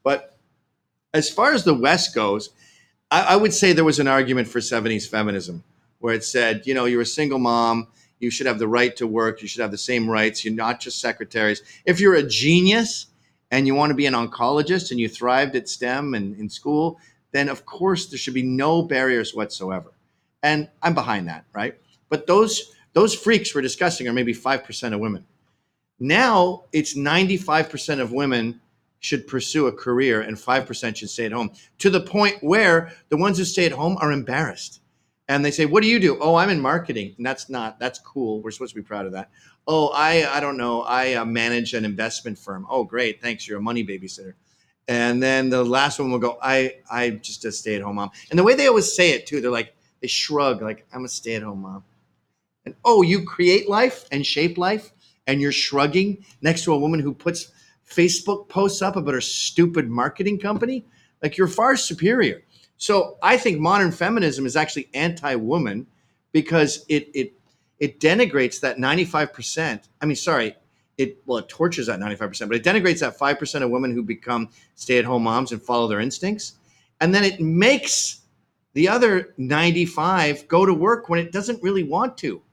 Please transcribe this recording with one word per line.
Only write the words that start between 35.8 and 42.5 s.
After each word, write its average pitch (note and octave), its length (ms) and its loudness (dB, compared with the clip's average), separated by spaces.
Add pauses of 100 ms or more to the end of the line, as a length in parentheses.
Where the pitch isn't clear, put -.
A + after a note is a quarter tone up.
do A3 60 4
you A#3 100 4
do?" D3 200 4
"Oh, D#3+ 160 4
I'm F#3 140 4
in E3+ 100 2
marketing." C3 580 -2
And A#2+ 80 -8
that's C3 240 -6
not, A2+ 300 -8
that's B2+ 200 -6
cool. A2 420 -6
We're A2 100 -12
supposed A#2+ 220 -12
to G#2 80 -12
be - 40 -16
proud G2+ 200 -8
of F#2 80 -10
that. F#2+ 160 -12 (360)
"Oh, D3+ 300 2
I, D#3 340 2
I C#3+ 120 -2
don't C#3+ 160 -4
know. A#2+ 240 -2
I, B2+ 320 -2
uh, A#2 100 -2
manage A#2 500 -2
an A2 120 -4
investment A2 520 -6
firm." F#2+ 320 -12